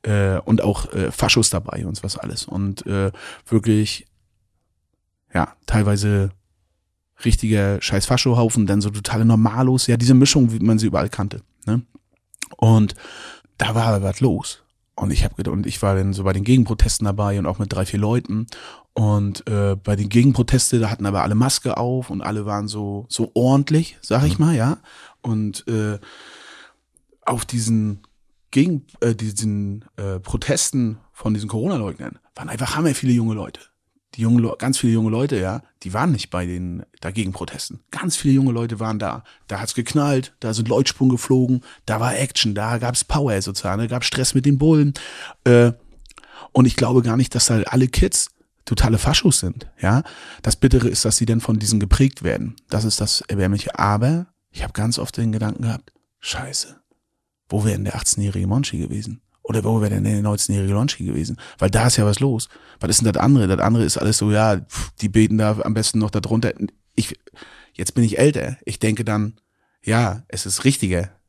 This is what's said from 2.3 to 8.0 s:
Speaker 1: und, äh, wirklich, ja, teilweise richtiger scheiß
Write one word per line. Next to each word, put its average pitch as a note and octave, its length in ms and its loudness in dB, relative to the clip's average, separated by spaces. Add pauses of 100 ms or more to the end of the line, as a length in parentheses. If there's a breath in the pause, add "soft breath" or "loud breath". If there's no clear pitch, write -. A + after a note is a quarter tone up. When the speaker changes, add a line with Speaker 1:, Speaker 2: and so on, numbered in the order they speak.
Speaker 1:
und, G2 420 -6
äh, G2 240 0 (360 loud breath)
wirklich, G#2+ 600 0 (1200)
ja, - 220 -2 (140)
teilweise G2+ 640 2 (920)
richtiger G#2 560 2
scheiß - 280 -2